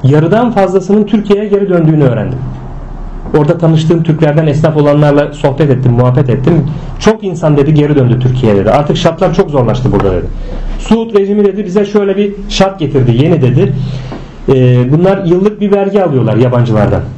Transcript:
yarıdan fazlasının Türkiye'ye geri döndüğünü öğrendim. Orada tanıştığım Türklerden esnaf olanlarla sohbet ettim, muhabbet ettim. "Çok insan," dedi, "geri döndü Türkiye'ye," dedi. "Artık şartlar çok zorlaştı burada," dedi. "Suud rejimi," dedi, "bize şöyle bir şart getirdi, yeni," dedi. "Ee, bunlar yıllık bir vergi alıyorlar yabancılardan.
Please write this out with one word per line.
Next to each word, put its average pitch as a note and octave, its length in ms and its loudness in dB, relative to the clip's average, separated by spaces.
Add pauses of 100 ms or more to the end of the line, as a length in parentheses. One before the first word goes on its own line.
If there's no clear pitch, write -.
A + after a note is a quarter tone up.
yarıdan E3+ 460 2
fazlasının G3 540 0
Türkiye'ye G#3 440 0
geri G3 200 0
döndüğünü D#3 360 2
öğrendim. G#2+ 340 -4 (1000)
Orada D#3+ 200 0
tanıştığım D#3+ 440 2
Türklerden D#3 440 0
esnaf D3+ 300 0
olanlarla D3 560 2
sohbet C#3+ 380 0
ettim, B2 220 2
muhabbet B2 380 2
ettim. - 340 0 (360)
"Çok A3 240 0
insan," D#3+ 320 0
dedi, D3+ 180 2
"geri D3 220 2
döndü B2+ 240 2
Türkiye'ye," G#2+ 380 2
dedi. G2 120 0
"Artık C#3+ 260 0
şartlar E3 380 0
çok F3 160 0
zorlaştı A2+ 420 0
burada," G2 200 0
dedi. E2+ 140 -2 (520)
"Suud A3+ 400 0
rejimi," G3+ 260 2
dedi, G3 200 0
"bize G3 200 0
şöyle G3+ 320 0
bir G3+ 160 -2 (160)
şart F#3+ 300 -2
getirdi, B2 440 0
yeni," D#3+ 200 2
dedi. D3+ 300 2 (760)
"Ee, B2+ 440 2
bunlar F#3+ 320 2
yıllık F#3 360 0
bir G3+ 120 0
vergi G3 320 0
alıyorlar C3 320 0
yabancılardan. A2 680 2 (160)